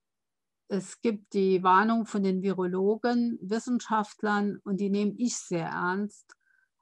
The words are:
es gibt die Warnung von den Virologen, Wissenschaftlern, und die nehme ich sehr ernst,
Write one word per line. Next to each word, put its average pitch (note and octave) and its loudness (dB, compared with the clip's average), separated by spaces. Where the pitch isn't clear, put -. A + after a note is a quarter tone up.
es F#3+ -6
gibt G#3+ -4
die F#3+ 2
Warnung G#3 4
von G3+ -2
den F#3 0
Virologen, G3 0
Wissenschaftlern, G#3 -2
und F#3+ -2
die G3+ 0
nehme G3+ 0
ich A#3+ -2
sehr E3+ -6
ernst, F#3 -4